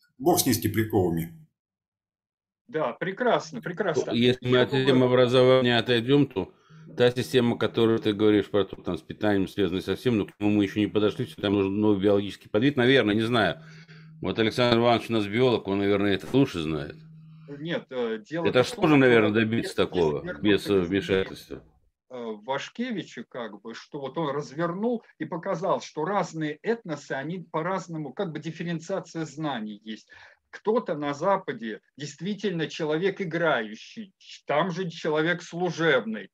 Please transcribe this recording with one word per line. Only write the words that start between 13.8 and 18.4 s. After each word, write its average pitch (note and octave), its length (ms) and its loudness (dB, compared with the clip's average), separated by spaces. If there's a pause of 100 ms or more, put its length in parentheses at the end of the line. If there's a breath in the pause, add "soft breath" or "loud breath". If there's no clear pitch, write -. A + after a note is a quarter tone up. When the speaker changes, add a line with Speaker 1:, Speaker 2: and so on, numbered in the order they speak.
Speaker 3:
Вот F#2 180 -4
Александр A#2 380 2
Иванович A#2 320 2
у A#2 40 -4
нас G#2+ 120 0
биолог, A#2 420 2
он, G2 120 0
наверное, G2+ 340 2
это F2 200 -4
лучше C3 280 2
знает. D2+ 340 -6 (640)
Speaker 2:
Нет, D3+ 300 -6
э, A#2 300 -4 (100)
дело D#3+ 160 -4